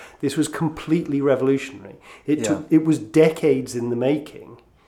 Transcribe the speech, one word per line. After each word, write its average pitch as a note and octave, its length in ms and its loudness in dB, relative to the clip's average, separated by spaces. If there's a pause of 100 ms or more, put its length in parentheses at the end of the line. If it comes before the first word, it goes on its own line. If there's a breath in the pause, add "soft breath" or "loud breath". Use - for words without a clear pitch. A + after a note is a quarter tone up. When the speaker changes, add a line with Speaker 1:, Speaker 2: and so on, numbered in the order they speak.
(200 loud breath)
Speaker 1:
This C#3 160 -2
was D3+ 120 0
completely D#3 720 -2
revolutionary. C3+ 760 0 (300 loud breath)
It D3+ 120 0
Speaker 2:
Yeah. A#2 60 -4
Speaker 1:
took, D3+ 260 -2
it D#3 140 6
was D#3 140 2
decades C#3 760 2
in A#2+ 160 -4
the B2 60 -2
making C3+ 640 -4 (240 soft breath)